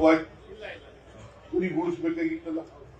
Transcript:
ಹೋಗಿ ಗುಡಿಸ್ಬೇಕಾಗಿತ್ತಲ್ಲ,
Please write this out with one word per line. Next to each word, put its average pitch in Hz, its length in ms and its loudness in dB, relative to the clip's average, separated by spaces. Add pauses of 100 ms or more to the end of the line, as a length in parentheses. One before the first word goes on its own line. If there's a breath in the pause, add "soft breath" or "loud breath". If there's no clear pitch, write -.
ಹೋಗಿ - 1700 0
ಗುಡಿಸ್ಬೇಕಾಗಿತ್ತಲ್ಲ, 165 840 -2 (400)